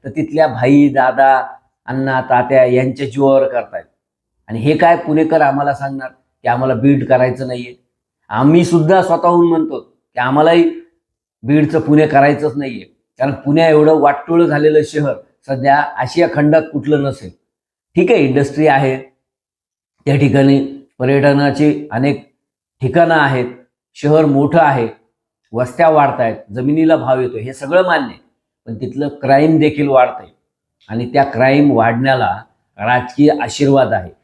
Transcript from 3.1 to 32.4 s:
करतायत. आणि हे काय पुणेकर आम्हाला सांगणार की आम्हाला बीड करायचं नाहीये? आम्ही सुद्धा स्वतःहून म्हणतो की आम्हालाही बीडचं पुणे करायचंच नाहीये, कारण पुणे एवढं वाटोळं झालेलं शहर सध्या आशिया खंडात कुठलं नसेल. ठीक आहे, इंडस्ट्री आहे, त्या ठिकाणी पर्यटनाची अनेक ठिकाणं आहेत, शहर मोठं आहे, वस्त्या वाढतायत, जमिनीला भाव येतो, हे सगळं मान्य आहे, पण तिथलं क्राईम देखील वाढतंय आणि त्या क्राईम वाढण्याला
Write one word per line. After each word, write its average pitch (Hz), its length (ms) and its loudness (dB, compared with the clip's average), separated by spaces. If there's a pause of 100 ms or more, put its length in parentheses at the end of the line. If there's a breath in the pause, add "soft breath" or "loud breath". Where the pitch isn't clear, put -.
करतायत. 117 380 -8 (640)
आणि 113 100 -8
हे 143 180 0
काय 170 200 4
पुणेकर 156 440 0
आम्हाला 143 320 0
सांगणार 135 360 -10
की - 380 -14
आम्हाला 127 260 -2
बीड 131 340 0
करायचं 127 400 0
नाहीये? 123 260 -12 (560)
आम्ही 147 360 2
सुद्धा 170 360 2
स्वतःहून 175 460 2
म्हणतो 156 320 -2
की - 400 -14
आम्हालाही 160 500 2 (720)
बीडचं 151 360 0
पुणे 151 280 2
करायचंच 143 500 0
नाहीये, 120 280 -10 (340)
कारण 135 160 -2
पुणे 160 340 0
एवढं 151 300 4
वाटोळं 165 460 2
झालेलं 147 380 2
शहर 147 300 -4 (340)
सध्या 135 280 0
आशिया 147 580 -2
खंडात 151 280 2 (120)
कुठलं 143 300 -2
नसेल. 120 260 -8 (680)
ठीक 180 160 2
आहे, 170 140 4
इंडस्ट्री 143 420 -2
आहे, 135 300 0 (1080)
त्या 139 100 0
ठिकाणी 139 440 2 (400)
पर्यटनाची 143 920 0
अनेक 139 300 -4 (600)
ठिकाणं 165 340 0
आहेत, 131 300 0 (520)
शहर 156 280 2
मोठं 139 340 2
आहे, 139 280 0 (680)
वस्त्या 127 360 0
वाढतायत, 139 460 0 (180)
जमिनीला 151 420 0
भाव 127 240 -2
येतो, 123 180 -6
हे 123 160 -12
सगळं 170 320 -2
मान्य 156 200 -2
आहे, 107 140 -16 (480)
पण 113 80 -12
तिथलं 135 320 -8 (140)
क्राईम 147 380 2
देखील 147 280 0
वाढतंय 127 400 0 (600)
आणि 123 240 -8
त्या 139 100 2
क्राईम 135 480 2
वाढण्याला 117 600 0 (480)